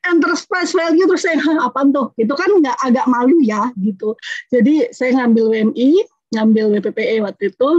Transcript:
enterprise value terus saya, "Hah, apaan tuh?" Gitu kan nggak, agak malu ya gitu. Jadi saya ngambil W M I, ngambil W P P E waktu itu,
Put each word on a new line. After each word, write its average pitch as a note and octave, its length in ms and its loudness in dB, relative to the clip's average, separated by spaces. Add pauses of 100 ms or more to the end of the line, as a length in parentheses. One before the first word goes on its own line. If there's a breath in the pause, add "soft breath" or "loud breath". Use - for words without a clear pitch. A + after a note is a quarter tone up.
enterprise F4 680 -2
value E4+ 320 2
terus E4+ 180 0
saya, E4+ 140 -2
"Hah, D#4 320 0
apaan C#4 240 0
tuh?" C#4 240 -2
Gitu A3+ 160 -2
kan B3+ 160 -2
nggak, D#4 340 2
agak B3+ 220 0
malu B3+ 400 2
ya G#3+ 240 -2 (100)
gitu. G#3+ 380 -4 (320 loud breath)
Jadi B3+ 420 2
saya B3+ 320 -2
ngambil A3+ 260 2
W A3 60 0 (140)
M - 80 -2
I, B3+ 120 2 (440)
ngambil A3 400 0
W - 80 0
P G3 120 -6
P A3+ 60 -8
E A3 240 -2
waktu G3 300 -6
itu, C4 140 -2 (120)